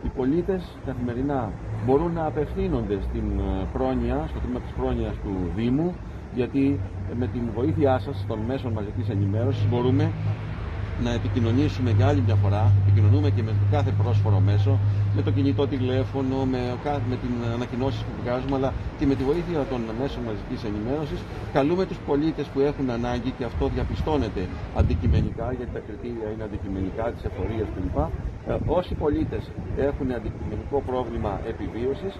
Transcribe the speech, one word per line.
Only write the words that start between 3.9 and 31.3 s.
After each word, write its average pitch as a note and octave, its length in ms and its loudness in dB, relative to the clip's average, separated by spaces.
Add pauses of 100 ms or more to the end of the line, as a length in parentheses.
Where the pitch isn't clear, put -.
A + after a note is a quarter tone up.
στο A#2 80 -6
τμήμα A#2+ 220 -4
της - 160 -10
πρόνοιας A#2+ 460 -2
του F#2 340 -2
Δήμου, C#3 380 0 (400)
γιατί, C#3 460 2 (300)
ε, B2 80 -6
με B2 80 0
την A#2+ 160 -4 (120)
βοήθειά C3 440 4
σας - 300 -4
των A2+ 180 -2
μέσων C3 260 -2
μαζικής G#2 360 -4
ενημέρωσης G#2 600 2
μπορούμε B2+ 400 4 (920)
να A#2+ 80 2
επικοινωνήσουμε A#2 760 2
για G2+ 160 6
άλλη G2 200 4
μια - 80 4
φορά, G2+ 380 6 (100)
επικοινωνούμε G2+ 480 8
και A2+ 120 2
με A2 100 0 (180)
κάθε C#3 200 4 (120)
πρόσφορο G#2 380 4
μέσο, G2+ 380 6 (380)
με - 60 2
το D#3 80 2
κινητό C#3+ 360 4
τηλέφωνο, C3 680 0 (160)
με B2+ 80 0 (240)
κα-, C#3+ 260 0
με B2 120 0
την B2 100 -2 (220)
ανακοινώσεις B2 460 -2
που - 120 -6 (100)
βγάζουμε, B2+ 340 -2
αλλά C3 160 0 (260)
και D3 80 2
με C#3 80 4
τη B2+ 160 -2
βοήθεια E3 300 0 (100)
των B2 100 -2 (200)
μέσων C3+ 280 -4
μαζικής G2+ 320 -6 (100)
ενημέρωσης, B2 500 -4 (320)
καλούμε E3 380 4
τους F3+ 160 -6
πολίτες D3 460 0
που C#3 80 -2
έχουν C#3 300 2
ανάγκη, A#2+ 480 -2
και B2+ 60 -4
αυτό A#2+ 200 -2 (100)
διαπιστώνεται B2+ 680 0 (380)
αντικειμενικά, - 680 2 (120)
γιατί A#2+ 200 -6
τα - 80 -8
κριτήρια A#2 460 -8
είναι A2 160 -6
αντικειμενικά, G2 560 -4 (100)
τις - 140 -12
εφορίες G2+ 460 -4
κλπ. F#2+ 240 -2 (520)
Ε, A#2 60 0 (220)
όσοι - 160 -2 (100)
πολίτες D3 380 0 (460)
έχουν C#3+ 180 -2 (120)
αντικειμενικό A2 600 -6 (120)
πρόβλημα A#2 420 -2 (200)